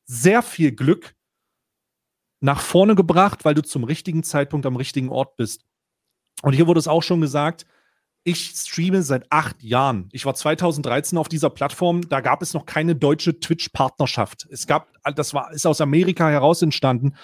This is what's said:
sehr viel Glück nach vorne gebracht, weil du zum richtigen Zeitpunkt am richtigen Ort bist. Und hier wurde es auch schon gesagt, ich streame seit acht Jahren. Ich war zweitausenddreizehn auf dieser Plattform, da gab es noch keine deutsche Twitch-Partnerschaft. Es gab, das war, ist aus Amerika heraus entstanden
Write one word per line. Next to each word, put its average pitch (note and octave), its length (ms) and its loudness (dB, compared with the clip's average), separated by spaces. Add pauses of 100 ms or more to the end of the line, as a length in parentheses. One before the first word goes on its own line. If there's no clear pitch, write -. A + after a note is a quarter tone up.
sehr D#3+ 360 2
viel D#3 300 0
Glück B2+ 420 -2 (1300)
nach C#3 220 0
vorne G3+ 340 6
gebracht, F3+ 500 4
weil D3+ 80 4
du D3+ 80 2
zum C#3 220 -4
richtigen D#3 400 -4
Zeitpunkt C#3+ 420 -2
am C3 100 -2
richtigen B2+ 340 -4
Ort C3+ 280 -6
bist. - 260 -6 (800)
Und C#3 120 2
hier D#3 140 4
wurde E3 120 4
es D#3 80 -2
auch D#3+ 160 2
schon E3+ 180 0
gesagt, D3 440 -2 (580)
ich E3+ 320 -4
streame F#3 480 -2
seit C3 280 -4
acht D3 320 -2
Jahren. A#2+ 480 0
Ich B2+ 140 -12
war C#3 80 -2
zweitausenddreizehn D3+ 840 -2
auf D#3+ 120 -2
dieser D#3 220 0
Plattform, F3 560 -2
da C3+ 140 -2
gab C3 200 0
es F3 120 -8
noch D3+ 120 -8
keine D#3+ 300 -2
deutsche D3+ 440 0
Twitch-Partnerschaft. - 1120 -4
Es - 180 -12
gab, D3 200 0 (280)
das C#3+ 180 -4
war, C#3+ 180 -6
ist D3+ 160 -4
aus D#3+ 140 2
Amerika E3 480 2
heraus D3 320 4
entstanden C#3 640 0